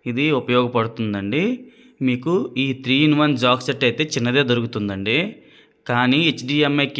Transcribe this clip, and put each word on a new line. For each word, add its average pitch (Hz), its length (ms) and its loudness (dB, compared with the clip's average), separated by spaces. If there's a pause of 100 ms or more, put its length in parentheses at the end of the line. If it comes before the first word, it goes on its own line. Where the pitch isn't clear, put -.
ఇది 127 220 -2 (140)
ఉపయోగపడుతుందండి. 113 1000 0 (640)
మీకు 127 280 0 (300)
ఈ - 20 -2 (180)
త్రీ 131 140 2 (100)
in 147 140 4
వన్ 147 200 2
జాక్ 123 240 2
సెట్ 131 220 0
అయితే 147 160 -2 (100)
చిన్నదే 123 380 2
దొరుకుతుందండి, 110 680 -2 (720)
కానీ 127 380 2
హెచ్డిఎంఐ 143 600 0 (100)